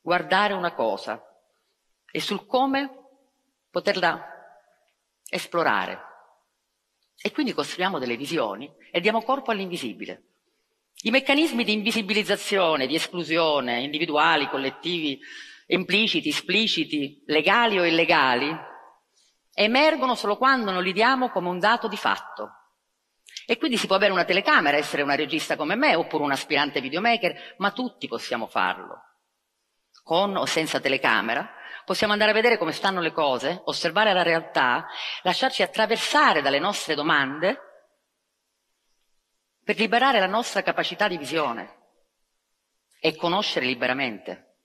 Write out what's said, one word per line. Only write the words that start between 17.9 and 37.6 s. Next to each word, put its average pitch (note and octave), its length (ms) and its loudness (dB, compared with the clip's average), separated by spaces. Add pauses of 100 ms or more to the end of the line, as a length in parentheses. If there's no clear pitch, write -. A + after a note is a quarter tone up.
emergono B3+ 640 2
solo G#3 200 -2
quando B3+ 360 2
non F3+ 100 0
li F#3 100 0
diamo B3 380 2
come F3+ 180 -2
un F3+ 120 -4
dato A3+ 260 2
di G#3+ 100 -4
fatto. - 580 -4 (960)
E A#3+ 60 0
quindi C4 220 -2
si - 80 -2
può F#3+ 100 2
avere G3 160 4
una F3 140 2
telecamera, F#3 500 4
essere D3 240 -2
una C#3+ 140 2
regista D3 420 -2
come D#3 180 -2
me, C4 200 2
oppure D#3+ 280 -2
un C#3+ 100 0
aspirante C#3 500 0
videomaker, F3+ 760 -2
ma G3 120 0
tutti - 360 -8
possiamo A#2 400 -6
farlo. F#2 580 -4 (1000)
Con F#3+ 340 2
o C3 80 0
senza D3+ 360 0
telecamera, B2 680 0 (360)
possiamo G#3 260 0
andare G#3+ 200 4
a - 20 4
vedere A3 240 4
come D#3 140 -2
stanno F#3+ 280 0
le E3 100 0
cose, C#3+ 540 0
osservare F3 480 2
la F3+ 100 4
realtà, D#3+ 640 2 (360)
lasciarci B3 400 0
attraversare A3 800 2
dalle C#3 160 2
nostre E3+ 360 -2
domande D3+ 640 0 (2000)